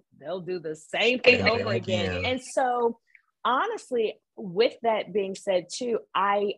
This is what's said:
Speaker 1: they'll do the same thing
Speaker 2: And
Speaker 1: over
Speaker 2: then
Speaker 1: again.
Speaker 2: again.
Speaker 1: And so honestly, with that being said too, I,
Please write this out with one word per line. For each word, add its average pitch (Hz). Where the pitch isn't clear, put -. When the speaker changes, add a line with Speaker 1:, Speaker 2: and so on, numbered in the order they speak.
Speaker 1:
they'll 170
do 180
the 156
same 233
thing 240
Speaker 2:
And 196
Speaker 1:
over -
Speaker 2:
then 202
Speaker 1:
again. 185
Speaker 2:
again. 90
Speaker 1:
And 254
so 247
honestly, 254
with 214
that 220
being 190
said 185
too, 240
I, 202